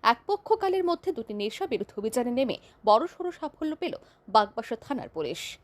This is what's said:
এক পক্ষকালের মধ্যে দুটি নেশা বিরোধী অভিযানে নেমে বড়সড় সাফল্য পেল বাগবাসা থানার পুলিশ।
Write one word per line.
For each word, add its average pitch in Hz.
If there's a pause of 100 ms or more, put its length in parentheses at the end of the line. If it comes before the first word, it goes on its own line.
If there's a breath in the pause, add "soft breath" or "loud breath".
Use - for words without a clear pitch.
এক 233
পক্ষকালের 392
মধ্যে 339
দুটি 226
নেশা 208
বিরোধী 202
অভিযানে 226
নেমে 247 (280 loud breath)
বড়সড় 311
সাফল্য 311
পেল - (340 soft breath)
বাগবাসা 208
থানার -
পুলিশ। 151 (240)